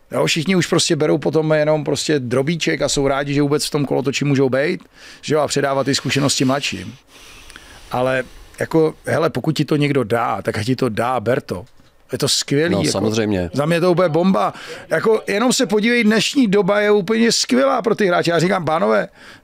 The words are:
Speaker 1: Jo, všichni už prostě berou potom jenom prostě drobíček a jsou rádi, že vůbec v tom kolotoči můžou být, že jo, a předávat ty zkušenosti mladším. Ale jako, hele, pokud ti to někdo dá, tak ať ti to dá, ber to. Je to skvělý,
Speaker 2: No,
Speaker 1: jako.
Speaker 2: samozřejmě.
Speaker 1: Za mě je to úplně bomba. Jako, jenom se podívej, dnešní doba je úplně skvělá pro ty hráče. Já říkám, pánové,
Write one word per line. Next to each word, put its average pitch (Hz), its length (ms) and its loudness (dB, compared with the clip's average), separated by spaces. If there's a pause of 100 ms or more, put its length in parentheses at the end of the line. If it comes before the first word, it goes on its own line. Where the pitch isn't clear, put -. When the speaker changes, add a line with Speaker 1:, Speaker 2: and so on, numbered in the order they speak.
(120)
Speaker 1:
Jo, 143 140 0
všichni 165 300 0
už 170 100 2
prostě 170 300 0
berou 156 220 2
potom 156 340 0
jenom 151 320 2
prostě 151 340 -2
drobíček 135 640 -2
a 143 60 0
jsou 139 200 0
rádi, 139 260 -2
že 143 80 2
vůbec 143 240 0
v - 40 -6
tom 147 140 0
kolotoči 139 400 -2
můžou 139 240 2
být, 151 320 -2 (420)
že 139 120 -2
jo, 156 60 2
a 139 60 0
předávat 139 380 0
ty 135 100 0
zkušenosti 135 500 0
mladším. 123 500 -4 (960)
Ale 127 340 -2 (360)
jako, 156 340 0 (120)
hele, 139 240 0
pokud 139 220 -2
ti 147 120 0
to 156 120 0
někdo 143 280 0
dá, 117 380 -2
tak 107 160 -4
ať 104 80 -4
ti 127 100 0
to 127 120 0
dá, 117 320 -2
ber 123 200 0
to. - 240 -8 (480)
Je 127 60 -4
to 143 100 -2
skvělý, 156 440 0
Speaker 2:
No, - 80 0
Speaker 1:
jako. 151 100 0
Speaker 2:
samozřejmě. 104 600 0
Speaker 1:
Za 143 140 -2
mě 170 100 0
je 160 40 0
to 180 120 4
úplně 175 160 2
bomba. 185 460 0 (340)
Jako, 214 380 2
jenom 214 260 0
se 240 140 0
podívej, 214 380 2
dnešní 226 420 2
doba 202 340 2
je 208 100 2
úplně 214 420 2
skvělá 262 500 2
pro 208 120 2
ty 208 120 0
hráče. 170 240 2
Já 170 80 2
říkám, 180 260 0
pánové, 185 440 0 (360)